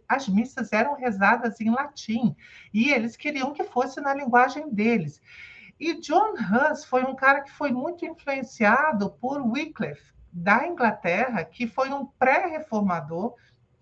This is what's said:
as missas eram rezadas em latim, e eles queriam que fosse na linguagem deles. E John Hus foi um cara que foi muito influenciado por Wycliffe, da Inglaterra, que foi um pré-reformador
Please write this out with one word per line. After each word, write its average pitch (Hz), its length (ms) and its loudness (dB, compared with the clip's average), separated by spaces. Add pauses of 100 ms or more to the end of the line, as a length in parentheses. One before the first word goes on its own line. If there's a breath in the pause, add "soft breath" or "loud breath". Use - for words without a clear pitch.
as 269 180 0
missas 226 460 -2
eram 262 220 2
rezadas 233 680 0
em 220 80 0
latim, 247 680 -2 (380 loud breath)
e 233 160 4
eles 233 260 0
queriam 285 380 -4
que 370 100 -4
fosse 262 380 -2
na 277 120 0
linguagem 269 600 2
deles. 202 480 0 (580 loud breath)
E 320 200 -4
John 370 360 2
Hus 247 500 0
foi 254 180 0
um 269 120 -4
cara 277 260 4
que - 100 -14
foi 294 200 -4
muito 320 340 -4
influenciado 254 1040 0 (100)
por 277 220 -4
Wycliffe, 233 720 -4 (180)
da 202 360 2
Inglaterra, 220 760 -2
que - 220 -8
foi 262 240 -2
um 277 160 -6
pré-reformador 220 1300 -2 (480 soft breath)